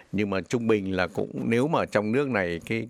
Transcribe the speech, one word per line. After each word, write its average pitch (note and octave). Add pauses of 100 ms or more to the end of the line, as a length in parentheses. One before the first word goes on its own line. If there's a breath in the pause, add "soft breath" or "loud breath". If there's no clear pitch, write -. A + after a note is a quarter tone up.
(120)
Nhưng G2+
mà F#2+
trung A#2
bình G2
là F#2
cũng, G2+ (140)
nếu A#2+
mà C#3
trong G#2+
nước C#3
này F2+
cái, A2+